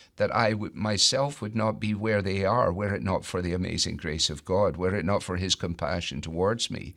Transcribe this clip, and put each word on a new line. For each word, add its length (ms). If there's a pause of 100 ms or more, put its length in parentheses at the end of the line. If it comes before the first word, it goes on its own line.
(160)
that 180
I 200
would, 200
myself 680
would 120
not 280
be 120
where 280
they 240
are, 260
were 240
it 80
not 220
for 160
the 100
amazing 460
grace 320
of 160
God, 320
were 180
it 80
not 180
for 140
his 200
compassion 640
towards 500
me." 260